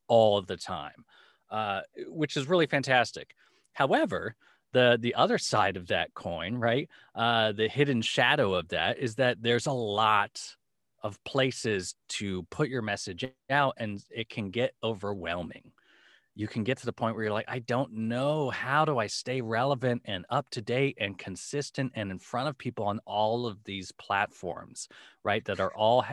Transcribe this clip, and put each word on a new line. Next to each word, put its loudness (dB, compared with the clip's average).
all 6
the -8
time, -10
uh, -2
which -2
is -2
really 4
fantastic. 2
However, 0
the, 8
the -2
other 4
side 2
of -10
that 0
coin, -6
right, 0
uh, 2
the 2
hidden 2
shadow 4
of 0
that 0
is -4
that 0
there's 2
a 0
lot 2
of -8
places -2
to -4
put -2
your -4
message -6
out, 2
and -6
it -8
can -6
get -2
overwhelming. -6
You -4
can -4
get 0
to -14
the -4
point -2
where -4
you're 0
like, -2
"I -6
don't -2
know, -2
how 2
do 2
I 0
stay -4
relevant 2
and -6
up -2
to -6
date 0
and -2
consistent -6
and -4
in -8
front -4
of -6
people -6
on -2
all 0
of -8
these -8
platforms," -6
right, 0
that -2
are 0
all 4